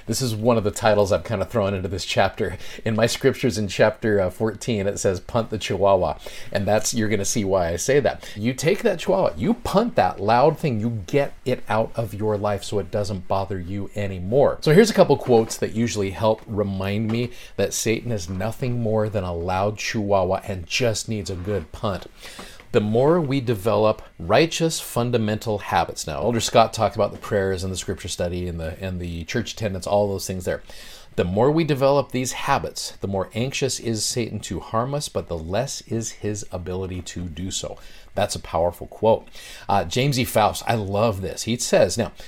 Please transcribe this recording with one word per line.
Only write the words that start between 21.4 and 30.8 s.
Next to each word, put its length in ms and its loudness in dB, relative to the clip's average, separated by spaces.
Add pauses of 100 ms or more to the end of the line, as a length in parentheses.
punt. 360 -4 (640)
"The 80 6
more 400 4
we 220 0
develop 600 2 (160)
righteous 600 2
fundamental 800 0
habits." 500 -2
Now, 140 -4
Elder 180 2
Scott 320 4
talked 240 0
about 160 2
the 60 -14
prayers 480 0
and 80 -4
the 40 -6
scripture 300 -6
study 400 -4
and 140 -6
the, 200 -8
and 160 -6
the 280 -6
church 260 -4
attendance, 340 -6
all 220 4
those 180 -4
things 200 -6
there. 180 -2 (540)